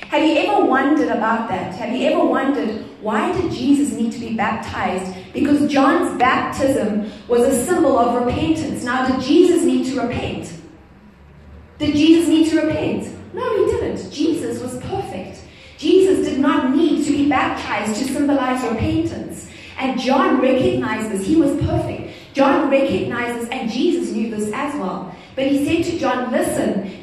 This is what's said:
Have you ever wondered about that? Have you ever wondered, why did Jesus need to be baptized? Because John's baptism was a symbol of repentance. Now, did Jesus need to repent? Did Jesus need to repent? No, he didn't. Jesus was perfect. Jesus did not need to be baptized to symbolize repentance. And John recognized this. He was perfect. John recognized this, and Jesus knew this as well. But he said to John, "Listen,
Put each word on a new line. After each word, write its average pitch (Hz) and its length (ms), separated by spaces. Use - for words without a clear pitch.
Have 311 160
you 311 100
ever 392 200
wondered 269 440
about 226 400
that? - 260
Have 240 200
you 262 160
ever 330 140
wondered, 247 600
why 269 320
did 359 180
Jesus 277 420
need 226 200
to - 80
be 220 140
baptized? 214 800
Because 285 400
John's 277 460
baptism 240 880
was 240 140
a 277 220
symbol 311 340
of 240 280
repentance. 302 580
Now, 254 220
did 262 140
Jesus 339 420
need 254 240
to - 140
repent? - 520
Did 294 160
Jesus 311 340
need 320 220
to 311 100
repent? 202 480
No, 440 100
he - 140
didn't. - 400
Jesus 262 480
was 247 160
perfect. 196 440
Jesus 359 500
did 254 100
not 285 380
need 330 300
to 285 60
be 285 180
baptized 220 640
to - 160
symbolize 269 500
repentance. 311 840
And 262 200
John 254 440
recognized 220 680
this. 190 160
He 311 100
was 294 160
perfect. - 460
John 277 340
recognized 240 720
this, 233 80
and 233 220
Jesus - 420
knew 214 180
this 214 220
as 285 220
well. 294 400
But 269 120
he 285 180
said 320 260
to - 80
John, 247 320
"Listen, - 600